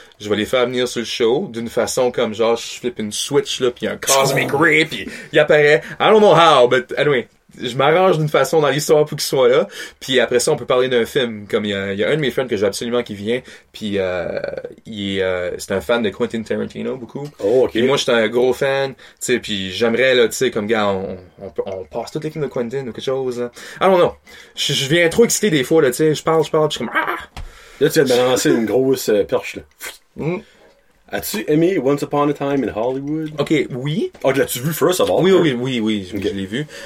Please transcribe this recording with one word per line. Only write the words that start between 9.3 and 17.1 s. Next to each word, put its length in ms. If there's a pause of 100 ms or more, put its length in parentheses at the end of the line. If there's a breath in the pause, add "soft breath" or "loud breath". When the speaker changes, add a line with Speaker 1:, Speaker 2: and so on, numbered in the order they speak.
Speaker 1:
là. 180 (320 loud breath)
Puis 220
après 200
ça, 120
on 40
peut 100
parler 240
d'un 160
film. 440
Comme 140
il 60
y 40
a, 200
il 40
y 60
a 60
un 60
de 40
mes 100
friends 180
que 80
j'ai 100
absolument 360
qui 120
vient. 260 (320 loud breath)
Puis, 240
euh, 420 (460)
il 320
est, 60
euh, 340
c'est 160
un 80
fan 220
de 80
Quentin 320
Tarantino, 560
beaucoup. 280 (120)